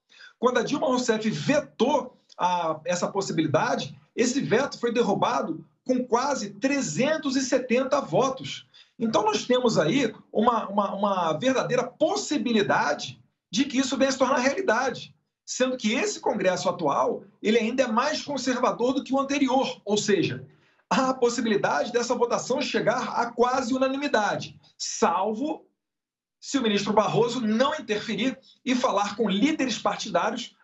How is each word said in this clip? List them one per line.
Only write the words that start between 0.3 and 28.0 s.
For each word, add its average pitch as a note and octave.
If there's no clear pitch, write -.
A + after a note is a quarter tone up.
Quando B3
a A3
Dilma D4+
Rousseff A3+
vetou B3
a, E3+
essa F3+
possibilidade, E3+
esse B3+
veto A3+
foi A#3
derrubado G3
com B3+
quase A#3+
trezentos C4+
e C4+
setenta C4+
votos. G#3+
Então, A3+
nós G#4+
temos B3
aí D3+
uma, A3
uma, G3
uma F#3+
verdadeira A#3+
possibilidade A#3
de A#3
que A#3+
isso C4+
venha C4+
se C4
tornar C#4+
realidade, B3+
sendo B3+
que A3
esse F#4
Congresso F#3
atual, G3
ele A3
ainda B3
é B3
mais B3+
conservador B3+
do -
que B3+
o C4+
anterior, C4
ou G3+
seja, E3+
há C4
a C4
possibilidade A#3
dessa A#3
votação A#3
chegar A3
a -
quase B3
unanimidade, C4
salvo A3
se -
o C4
ministro G3+
Barroso A3
não A#3
interferir G#3+